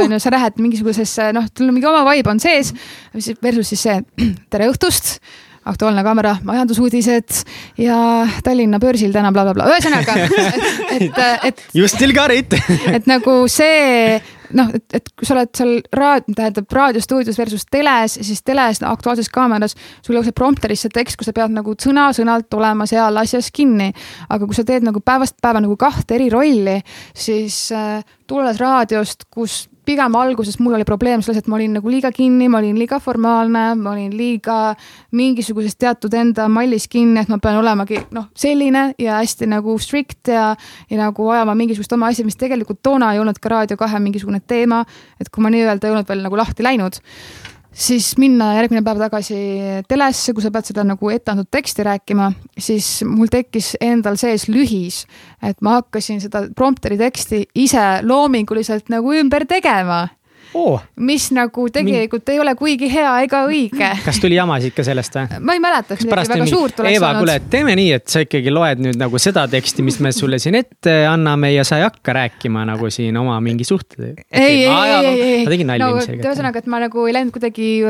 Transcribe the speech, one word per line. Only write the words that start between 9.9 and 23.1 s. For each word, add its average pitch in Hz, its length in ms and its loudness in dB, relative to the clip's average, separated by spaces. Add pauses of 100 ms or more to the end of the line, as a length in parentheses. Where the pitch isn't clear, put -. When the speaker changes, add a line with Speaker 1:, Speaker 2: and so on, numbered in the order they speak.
Speaker 2:
<laughs> 415 400 -4
Speaker 1:
et, 240 60 0
et, 240 420 0
et 254 200 -2 (120)
Speaker 2:
You 185 140 6
still 262 240 2
got 277 180 4
it. 247 220 0 (340)
Speaker 1:
et 220 180 0
nagu 254 440 4
see, 254 720 4 (320)
noh, 247 200 4
et, 226 200 -6
et - 240 -6
kui - 100 -8
sa 277 80 2
oled 247 180 0
seal 240 280 0 (100)
raad-, 277 320 2 (100)
tähendab, 214 380 -4
raadiostuudios 254 640 0
versus 220 320 -4
teles, 269 520 2
siis 208 220 -6
teles, 262 360 0
no, - 160 -6
Aktuaalses 233 340 -2
Kaameras, 220 460 0 (260)
sul 233 140 -2
jookseb 233 200 0
prompterisse 247 520 0
tekst, 240 300 -4
kus 220 100 -12
sa 220 60 -4
pead 226 180 0
nagu 214 240 -4
sõna-sõnalt 247 800 2
olema 214 320 0
seal 220 300 2